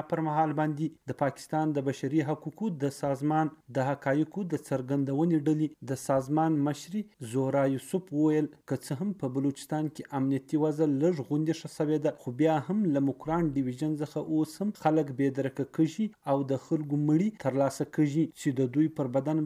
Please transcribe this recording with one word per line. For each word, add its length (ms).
پر 160
مهال 320
باندې 500
د 80
پاکستان 560
د 140
بشري 400
حقوقو 500
د 160
سازمان 560
د 120
حقایقو 520
د 20
څرګندونې 680
ډلې 420
د 140
سازمان 520
مشري 340
زهرا 300
یوسف 400
وویل، 360
که 140
څه 160
هم 200
په 160
بلوچستان 540
کې 300
امنیتي 420
وضع 260
لږ 260
غوندې 300
ښه 180
سوې 300
ده، 40
خو 180
بیا 160
هم 80
له 160
مکران 480
ډیویژن 420
څخه 180
اوس 240
هم 60
خلک 340
بې 100
درکه 280
کږي 300
او 40
د 160
خلکو 400
مړي 240
ترلاسه 420
کږي 260
چې 80
د 160
دوی 220
پر 220
بدن 280